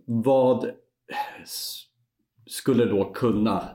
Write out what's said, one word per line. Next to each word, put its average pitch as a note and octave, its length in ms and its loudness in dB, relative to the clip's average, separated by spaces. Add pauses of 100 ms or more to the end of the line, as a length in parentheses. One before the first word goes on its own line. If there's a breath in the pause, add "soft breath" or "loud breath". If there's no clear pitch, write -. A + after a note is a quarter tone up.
vad B2 580 2 (760 loud breath)
s-, - 380 -12 (680)
skulle A#2 380 2
då G2 280 2
kunna, G#2 640 0